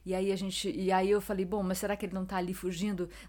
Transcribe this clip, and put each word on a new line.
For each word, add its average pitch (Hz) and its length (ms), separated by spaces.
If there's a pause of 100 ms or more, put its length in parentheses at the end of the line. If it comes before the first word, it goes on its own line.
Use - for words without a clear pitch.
e 185 80
aí 190 180
a 190 40
gente, 190 340
e 190 200
aí 190 200
eu 208 100
falei, 196 240
"Bom, 202 180
mas 185 140
será 202 180
que 208 120
ele 180 80
não 190 100
tá 190 140
ali 180 160
fugindo 180 560 (180)